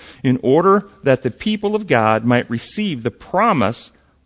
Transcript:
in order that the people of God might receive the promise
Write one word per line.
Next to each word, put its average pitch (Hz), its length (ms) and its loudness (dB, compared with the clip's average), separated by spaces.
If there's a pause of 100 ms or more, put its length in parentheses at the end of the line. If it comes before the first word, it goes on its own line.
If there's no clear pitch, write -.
(220)
in 131 200 0
order 180 460 4 (140)
that 135 180 2
the 123 100 -4
people 208 460 -4
of 208 100 -8
God 110 380 2
might 120 240 0
receive 143 540 -6
the 117 80 -4
promise 175 800 -2 (340)